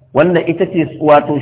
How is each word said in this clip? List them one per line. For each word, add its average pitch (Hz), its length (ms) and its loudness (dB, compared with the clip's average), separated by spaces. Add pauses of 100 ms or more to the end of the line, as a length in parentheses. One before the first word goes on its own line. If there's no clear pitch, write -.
(120)
wanda 165 320 2
ita 170 220 -2
ce, - 340 -4
wato, 147 420 2